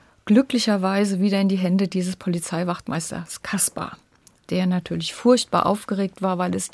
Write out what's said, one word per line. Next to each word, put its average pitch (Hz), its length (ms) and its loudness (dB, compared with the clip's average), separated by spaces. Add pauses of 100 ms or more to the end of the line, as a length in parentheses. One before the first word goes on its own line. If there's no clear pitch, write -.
(240)
glücklicherweise 202 960 2
wieder 196 200 2
in 196 80 4
die 190 80 2
Hände 185 320 2
dieses 185 280 -4
Polizeiwachtmeisters 170 1300 -6
Kaspar, - 540 -4 (540)
der 180 160 0
natürlich 175 480 -2
furchtbar - 520 2
aufgeregt 196 560 -2
war, 185 160 0
weil 180 160 -2
es 185 200 -6